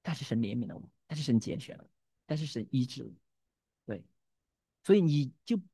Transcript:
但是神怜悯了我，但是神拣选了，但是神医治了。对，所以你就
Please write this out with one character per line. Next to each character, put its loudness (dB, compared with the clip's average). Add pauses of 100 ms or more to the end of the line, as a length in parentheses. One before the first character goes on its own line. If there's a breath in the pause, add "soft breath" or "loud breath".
但 -4
是 -8
神 -2
怜 -2
悯 -2
了 -10
我， -16 (180)
但 -8
是 -4
神 4
拣 -2
选 -14
了， -20 (400)
但 -4
是 -4
神 -6
医 2
治 -12
了。 -12 (720)
对， -8 (840)
所 8
以 8
你 4 (140)
就 0 (140)